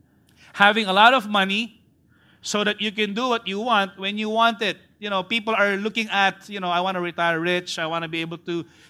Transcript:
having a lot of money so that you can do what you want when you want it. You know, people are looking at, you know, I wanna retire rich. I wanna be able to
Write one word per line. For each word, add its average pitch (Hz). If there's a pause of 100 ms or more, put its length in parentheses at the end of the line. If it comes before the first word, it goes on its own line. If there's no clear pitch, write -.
(540)
having 208
a 190
lot 220
of 220
money 208 (580)
so 208
that 202
you 214
can 208
do 240
what 226
you 196
want 202
when 196
you 214
want 226
it. 196 (200)
You 208
know, 190
people 220
are 202
looking 214
at, 190
you 202
know, 180
I 175
wanna 185
retire 170
rich. 180
I 170
wanna 165
be 165
able 165
to 170 (240)